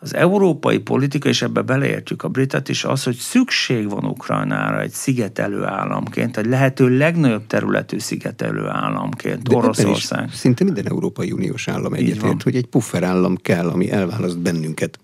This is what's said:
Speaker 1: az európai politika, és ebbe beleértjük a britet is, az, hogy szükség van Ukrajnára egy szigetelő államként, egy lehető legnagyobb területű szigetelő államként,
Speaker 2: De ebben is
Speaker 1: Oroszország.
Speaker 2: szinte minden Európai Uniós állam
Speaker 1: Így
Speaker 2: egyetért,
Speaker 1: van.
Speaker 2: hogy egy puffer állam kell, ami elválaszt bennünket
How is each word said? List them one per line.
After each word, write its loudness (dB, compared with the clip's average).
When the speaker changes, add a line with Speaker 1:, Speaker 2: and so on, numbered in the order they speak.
Speaker 1:
az -8
európai 4
politika, 0
és 2
ebbe 0
beleértjük -2
a -4
britet 0
is, -2
az, 0
hogy -2
szükség 0
van -2
Ukrajnára -2
egy -4
szigetelő -2
államként, -2
egy 0
lehető 4
legnagyobb 2
területű 0
szigetelő -4
államként, -4
Speaker 2:
De 4
ebben 4
is 0
Speaker 1:
Oroszország. 0
Speaker 2:
szinte 2
minden 0
Európai -2
Uniós -4
állam -4
Speaker 1:
Így -2
Speaker 2:
egyetért, 2
Speaker 1:
van. 0
Speaker 2:
hogy 0
egy 0
puffer 0
állam 2
kell, 0
ami 0
elválaszt 0
bennünket -2